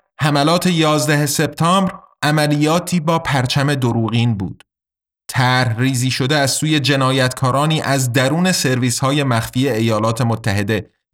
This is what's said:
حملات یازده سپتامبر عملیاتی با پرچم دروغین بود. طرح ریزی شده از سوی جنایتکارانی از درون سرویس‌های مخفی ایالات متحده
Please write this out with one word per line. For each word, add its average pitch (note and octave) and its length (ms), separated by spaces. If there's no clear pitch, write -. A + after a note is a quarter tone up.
حملات D3+ 460
یازده D3+ 600
سپتامبر E3+ 680
عملیاتی D3+ 760
با E3 180
پرچم C#3 560
دروغین A#2 600
بود. F#2+ 300
طرح B2+ 520
ریزی C3 300
شده C3+ 260
از C#3 140
سوی D#3 300
جنایتکارانی C3+ 1000
از C3 320
درون D3 400
سرویس‌های C3 680
مخفی B2+ 460
ایالات A2+ 520
متحده G#2+ 680